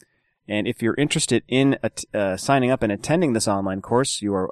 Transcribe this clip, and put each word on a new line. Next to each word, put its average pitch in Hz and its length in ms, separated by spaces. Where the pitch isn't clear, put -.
And 101 180
if 120 160
you're 113 160
interested 143 480
in 135 340
at-, - 320
uh, 98 240
signing 131 360
up 131 100
and 208 100
attending 151 420
this 110 140
online 98 320
course, 123 400
you 104 140
are 92 180